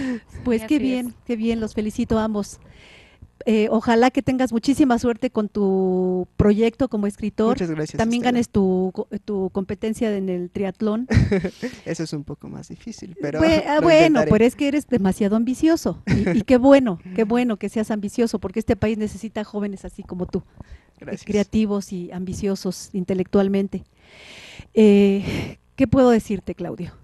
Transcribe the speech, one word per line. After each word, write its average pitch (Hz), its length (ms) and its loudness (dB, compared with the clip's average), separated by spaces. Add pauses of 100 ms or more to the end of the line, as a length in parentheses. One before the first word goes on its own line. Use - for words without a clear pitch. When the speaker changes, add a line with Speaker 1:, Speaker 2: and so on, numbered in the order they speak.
(440)
Speaker 1:
Pues, 226 180 -2
Speaker 2:
Sí, 220 60 -12
Speaker 1:
qué 254 80 2
Speaker 2:
así 277 80 0
Speaker 1:
bien, 254 260 -2
Speaker 2:
es. 220 40 -12 (120)
Speaker 1:
qué 240 100 -4
bien, 226 240 -2
los 214 160 -6
felicito 214 420 -2
a 214 60 0
ambos. 208 360 -6 (880)
Eh, 220 260 4
ojalá 233 400 4
que 269 100 -2
tengas 262 300 0
muchísima 247 480 2
suerte 240 320 -2
con 214 180 -2
tu 185 800 0 (100)
proyecto 226 520 2
como 208 180 -2
escritor. 220 480 -2
Speaker 3:
Muchas 175 160 -2
gracias, 151 260 -6
Speaker 1:
También 233 240 0
Speaker 3:
Estela. 247 120 2
Speaker 1:
ganes 240 160 0
tu 185 440 2
co-, - 140 -8 (180)
tu 190 260 -4
competencia 214 640 -4
en 190 140 -4
el 180 220 -4
triatlón. 214 560 -4
Speaker 3:
<laughs> - 760 0
Eso 165 180 -6
es 156 100 -8
un 147 100 -8
poco - 260 -14
más 139 200 -14
difícil, 190 520 -16
pero - 180 -4
Speaker 1:
Bue-, 320 280 2
ah, 294 80 0
Speaker 3:
lo 302 60 2
Speaker 1:
bueno, 320 240 6
Speaker 3:
intentaré. 285 260 4
Speaker 1:
pero 214 140 6
es 247 100 2
que 285 120 -2
eres 277 200 -2
demasiado 196 480 0
ambicioso. 254 720 0
Y, 196 320 2
y - 20 2
qué 247 160 4
bueno, 254 420 6 (160)
qué 220 80 0
bueno 233 340 0
que 202 120 -8
seas 220 220 -4
ambicioso, 214 480 -2
porque 190 200 -8
este 226 160 -2
país 220 240 -2
necesita 214 440 -8
jóvenes 202 420 -8
así 190 180 -16
como 180 240 -8
tú. - 160 -6 (560)
Speaker 3:
Gracias. - 240 -12
Speaker 1:
Creativos 208 680 -2
y 175 180 -10
ambiciosos 185 840 -6
intelectualmente. 196 880 0 (920)
Eh, 202 840 4 (180)
¿qué 269 120 2
puedo 254 240 6
decirte, 202 440 -2
Claudio? 175 380 -10 (100)